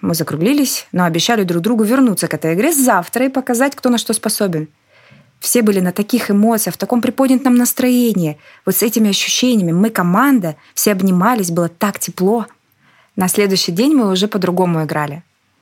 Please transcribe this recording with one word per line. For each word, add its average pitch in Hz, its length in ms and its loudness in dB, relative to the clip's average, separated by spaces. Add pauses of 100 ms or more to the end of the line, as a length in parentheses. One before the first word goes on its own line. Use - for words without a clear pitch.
мы 175 140 -2
закруглились, 196 760 -2
но 180 120 0
обещали 175 400 0
друг 170 180 -2
другу 220 220 0
вернуться 220 440 2
к - 60 -6
этой 160 200 -2
игре 233 180 0
завтра 247 540 0
и 269 40 -2
показать, 262 460 -2
кто - 140 -2
на 240 80 2
что 220 160 -4
способен. 180 560 -4 (760)
Все 240 160 2
были 208 180 2
на 180 120 0
таких 208 400 -2
эмоциях, 214 420 2
в - 60 -14
таком 226 240 -2
приподнятом 254 500 2
настроении. 240 840 0 (260)
Вот 190 100 0
с - 60 -2
этими 220 300 2
ощущениями. 202 600 0
Мы 214 180 2
команда, 190 640 2 (180)
все - 180 0
обнимались, 190 600 2
было 170 180 0
так 202 300 -6
тепло. 208 480 -2 (680)
На 185 120 0
следующий 196 440 0
день 247 220 2
мы 220 180 2
уже 185 160 0
по-другому 175 560 0
играли. 151 380 -6 (400)